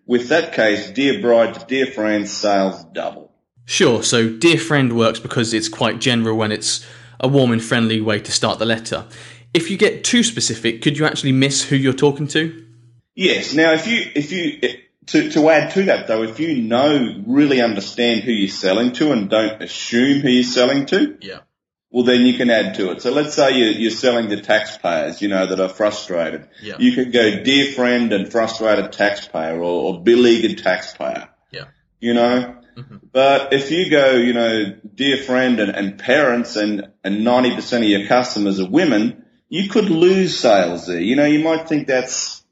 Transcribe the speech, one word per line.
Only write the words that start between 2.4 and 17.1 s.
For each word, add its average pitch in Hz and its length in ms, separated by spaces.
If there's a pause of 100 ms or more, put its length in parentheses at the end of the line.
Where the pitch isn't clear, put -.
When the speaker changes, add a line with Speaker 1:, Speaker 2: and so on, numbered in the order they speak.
Speaker 1:
double. - 400 (320)
Speaker 2:
Sure, 123 380
so 117 260
"Dear 143 300
friend" 131 380
works 113 240
because 117 340
it's 110 140
quite 113 320
general 113 420
and 107 100
it's - 320 (340)
a 127 100
warm 131 240
and 113 100
friendly 113 380
way 107 200
to - 120
start - 260
the 110 80
letter. 113 400 (480)
If 165 160
you 196 60
get 190 280
too 240 180
specific, 117 600
could 143 160
you 151 80
actually - 260
miss 135 320
who 139 120
you're 135 160
talking 139 360
to? 160 360 (500)
Speaker 1:
Yes. 135 400
Now, 160 180
if 160 140
you, 233 180 (100)
if 143 180
you, - 280 (460)
to, 160 240
to 156 200
add 147 220
to 196 120
that 127 240
though, 113 140
if 113 180
you 156 200
know, 117 680